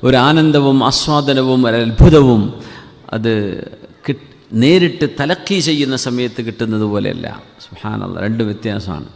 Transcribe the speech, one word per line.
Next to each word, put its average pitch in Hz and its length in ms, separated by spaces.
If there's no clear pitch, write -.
ഒരു 127 140
ആനന്ദവും 143 640
ആസ്വാദനവും 131 800
ഒരു 113 100
അത്ഭുതവും 117 880
അത് 110 520
കിട്ട്-, - 260
നേരിട്ട് 147 560
തലക്കി 180 400
ചെയ്യുന്ന 143 360
സമയത്ത് 123 460
കിട്ടുന്നത് 110 400
പോലെയല്ല. 104 600
സുബ്ഹാനല്ലാഹ്, 95 640
രണ്ട് 113 180
വ്യത്യാസമാണ്. 98 600